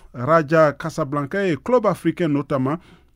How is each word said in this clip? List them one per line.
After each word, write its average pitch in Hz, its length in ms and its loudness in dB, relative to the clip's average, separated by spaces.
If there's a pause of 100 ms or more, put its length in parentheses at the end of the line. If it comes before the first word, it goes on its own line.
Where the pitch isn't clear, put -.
(140)
Raja 151 580 4
Casablanca 147 720 -6
et 170 120 0
Club 233 300 0
Africain 170 420 -2
notamment, 143 480 -2 (400)